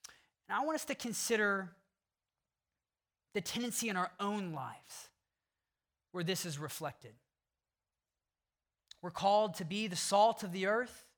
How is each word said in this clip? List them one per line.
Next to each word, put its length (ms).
And 80
I 80
want 120
us 100
to 100
consider 800
the 80
tendency 480
in 80
our 220
own 340
lives 560
where 120
this 220
is 140
reflected. 560
We're 100
called 440
to 100
be 220
the 80
salt 480
of 80
the 160
earth, 400